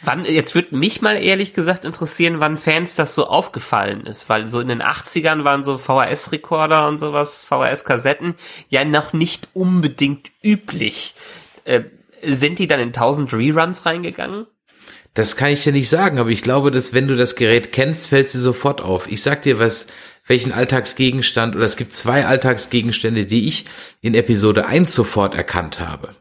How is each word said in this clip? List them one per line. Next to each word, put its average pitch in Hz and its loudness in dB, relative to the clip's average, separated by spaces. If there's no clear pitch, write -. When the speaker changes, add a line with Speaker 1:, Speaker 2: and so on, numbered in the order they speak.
Speaker 1:
Wann, 151 -2
jetzt 156 0
würde 175 -2
mich 165 -2
mal 214 2
ehrlich 196 0
gesagt 180 -2
interessieren, 165 -2
wann 156 0
Fans 165 -2
das 147 -2
so - 0
aufgefallen 104 -2
ist, - -14
weil 110 0
so 120 -4
in 120 -4
den 120 -4
achtzigern 156 -2
waren 139 2
so 135 -2
V-H-S-Rekorder 151 0
und 151 -2
sowas, 147 -4
V-H-S-Kassetten, 135 0
ja 135 2
noch 151 0
nicht 160 -2
unbedingt 165 0
üblich. - -2
Äh, 123 2
sind 147 0
die 185 0
dann 143 2
in 117 -4
tausend 127 0
Reruns 156 0
reingegangen? 175 -6
Speaker 2:
Das 107 0
kann 139 2
ich 143 0
dir 147 2
nicht 139 2
sagen, 147 2
aber 117 0
ich 107 0
glaube, 139 2
dass 127 -2
wenn 131 2
du 135 2
das 120 0
Gerät 117 2
kennst, 147 -2
fällt's 135 4
dir 127 -4
sofort 127 0
auf. 92 -2
Ich 110 -4
sag 143 0
dir 123 2
was, 113 0
welchen 123 2
Alltagsgegenstand, 123 0
oder 107 2
es 107 -2
gibt - -8
zwei 127 2
Alltagsgegenstände, 117 0
die 107 2
ich - -2
in 117 2
Episode 107 4
eins 170 2
sofort 101 2
erkannt 87 -4
habe. 82 -10